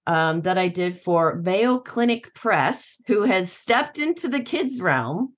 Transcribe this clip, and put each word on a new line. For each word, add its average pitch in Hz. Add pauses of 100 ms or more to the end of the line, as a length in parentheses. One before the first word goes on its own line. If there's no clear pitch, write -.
um, 160
that 185
I 185
did 180
for 165
Mayo 202
Clinic 240
Press, 185 (100)
who 208
has 185
stepped -
into 330
the 262
kids' 262
realm. 160